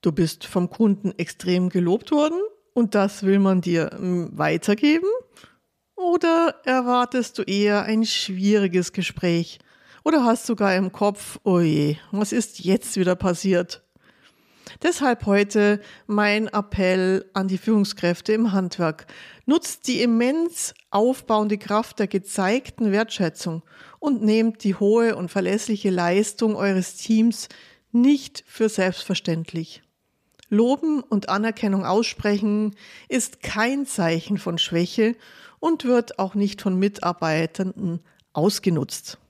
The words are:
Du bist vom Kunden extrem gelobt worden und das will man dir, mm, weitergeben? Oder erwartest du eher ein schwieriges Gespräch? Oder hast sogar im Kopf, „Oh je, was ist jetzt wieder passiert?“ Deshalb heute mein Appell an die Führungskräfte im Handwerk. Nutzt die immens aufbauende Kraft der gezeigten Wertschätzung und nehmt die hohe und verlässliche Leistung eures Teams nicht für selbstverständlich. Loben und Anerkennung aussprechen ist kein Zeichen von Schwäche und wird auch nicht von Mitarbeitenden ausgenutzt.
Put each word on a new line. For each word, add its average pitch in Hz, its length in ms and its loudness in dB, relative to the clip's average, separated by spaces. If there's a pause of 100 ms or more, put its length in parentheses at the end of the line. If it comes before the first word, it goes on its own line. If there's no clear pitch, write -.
Du 170 100 2
bist 160 320 -2
vom 180 240 -2
Kunden 202 480 0
extrem 180 540 -2
gelobt 180 400 0
worden 311 280 2 (360)
und 233 200 0
das 202 280 0
will 196 160 4
man 190 240 4
dir, 170 360 -2
mm, 180 380 -4
weitergeben? 214 720 2 (880)
Oder 339 680 2
erwartest 247 760 0
du 220 40 -4
eher 208 420 2
ein 220 200 0
schwieriges 190 880 0
Gespräch? 170 680 -2 (460)
Oder 311 200 4
hast 226 200 2
sogar 196 320 0
im 185 160 0
Kopf, - 500 -4
„Oh 185 160 4
je, 151 380 2 (160)
was 208 200 -2
ist - 280 -4
jetzt - 380 0
wieder 180 180 2
passiert?“ 180 680 -2 (1000)
Deshalb 294 420 0
heute 208 560 2 (260)
mein 208 420 0
Appell 185 840 0
an 190 160 -2
die 185 80 -2
Führungskräfte 202 800 0
im 220 180 0
Handwerk. 180 540 -2 (400)
Nutzt - 420 -2
die 240 140 0
immens 254 720 0 (160)
aufbauende 214 680 0
Kraft 208 420 -4
der 196 100 0
gezeigten 202 840 -2
Wertschätzung 185 720 -2 (360)
und 269 240 0
nehmt 220 420 2
die 196 100 0
hohe 220 420 2
und 175 140 -8
verlässliche 202 600 -2
Leistung 190 680 0
eures 190 400 -2
Teams 226 520 2 (420)
nicht 269 560 2
für 220 220 -2
selbstverständlich. 175 1120 -4 (680)
Loben 269 500 2
und - 300 -2
Anerkennung 202 560 0
aussprechen 208 880 0 (320)
ist - 340 -4
kein 269 440 -2
Zeichen 170 500 -2
von 170 220 -4
Schwäche 214 580 0 (420)
und 320 260 -2
wird 240 340 0
auch 190 160 -2
nicht 202 260 -2
von 185 180 0
Mitarbeitenden 175 1200 -2 (340)
ausgenutzt. - 840 -2 (120)